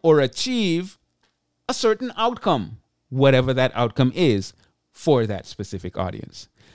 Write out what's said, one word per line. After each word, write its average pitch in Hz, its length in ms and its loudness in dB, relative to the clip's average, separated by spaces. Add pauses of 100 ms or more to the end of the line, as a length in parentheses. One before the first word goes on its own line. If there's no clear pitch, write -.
or 156 180 6
achieve 185 760 -2 (720)
a 254 60 -4
certain 220 420 -2
outcome," 190 600 -2 (300)
whatever 131 460 4
that 127 200 0
outcome 120 400 0
is 120 380 0 (400)
for 123 340 0
that 101 200 -8
specific - 500 -12
audience. - 520 -10 (260)